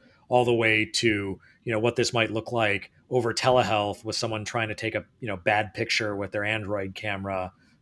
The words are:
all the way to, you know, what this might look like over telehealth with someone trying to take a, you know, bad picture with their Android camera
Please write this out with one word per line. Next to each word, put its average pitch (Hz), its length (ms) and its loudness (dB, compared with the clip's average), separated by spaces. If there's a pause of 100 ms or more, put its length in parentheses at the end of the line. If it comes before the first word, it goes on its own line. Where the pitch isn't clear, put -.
(280)
all 123 160 6
the 120 100 4
way 110 300 4
to, 101 560 0 (240)
you 123 80 -4
know, 107 80 0
what 117 160 2
this 120 160 0
might 113 180 2
look 110 220 -6
like 104 400 0 (180)
over 117 240 0
telehealth 107 680 2
with 110 100 -4
someone 110 300 -4
trying 113 240 -4
to 104 80 -6
take 113 180 -6
a, 104 100 -4 (140)
you 123 80 -10
know, 101 100 -4
bad 104 380 0
picture 110 400 -2
with 98 160 -6
their 104 140 -4
Android 101 500 -4
camera 98 560 -4 (320)